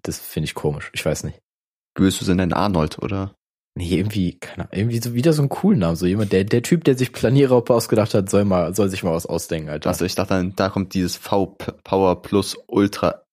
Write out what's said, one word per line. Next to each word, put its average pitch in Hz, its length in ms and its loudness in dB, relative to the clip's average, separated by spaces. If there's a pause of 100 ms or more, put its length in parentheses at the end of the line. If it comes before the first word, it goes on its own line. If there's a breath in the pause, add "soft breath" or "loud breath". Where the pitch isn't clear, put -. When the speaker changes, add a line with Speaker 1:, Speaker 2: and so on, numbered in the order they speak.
Speaker 1:
das - 180 -8
find - 260 -6
ich - 100 -8
komisch. 76 380 -4
Ich - 120 -6
weiß 78 200 -2
nicht. 78 140 -10 (560)
Speaker 2:
Willst 92 260 2
du 110 40 -6
denn 92 140 2
ein 87 140 0
Arnold, 87 460 0
oder? 98 360 -6 (420)
Speaker 1:
Nee, 87 220 -2
irgendwie, 98 400 -2
keine - 240 -12
Ahnung, - 160 -12
irgendwie 117 200 -2
so 120 140 -6
wieder 131 180 2
so 147 120 2
ein 139 60 2
coolen 190 300 2
Namen. 82 160 0
So 90 120 0
jemand, 101 260 0
der, 95 100 4
der 117 200 0
Typ, 170 200 2
der 135 140 4
sich 127 160 -2
Planierraupe 127 600 4
ausgedacht 113 420 2
hat, 95 160 0
soll 101 140 4
mal, 90 300 2
soll 104 140 2
sich 92 140 -6
mal 85 100 0
was 82 140 -4
ausdenken, 80 420 -6
Alter. 76 220 -2
Speaker 2:
Ach - 20 0
so, - 120 -2
ich 92 100 -4
dachte, 92 400 0
da 95 140 0
kommt 95 260 -4
dieses 90 200 -2
V 98 300 0
P-, - 260 -10 (120)
Power 92 380 2
Plus - 360 0 (100)
Ultra, - 540 0 (120)